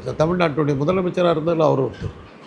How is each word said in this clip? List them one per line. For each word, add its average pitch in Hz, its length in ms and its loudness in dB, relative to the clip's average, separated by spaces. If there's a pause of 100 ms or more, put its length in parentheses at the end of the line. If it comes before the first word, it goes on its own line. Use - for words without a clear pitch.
(180)
தமிழ்நாட்டுடைய 156 600 2
முதலமைச்சரா 180 580 0
இருந்ததுல 160 340 2
அவர் 135 120 2
ஒருத்தர். - 340 -6 (320)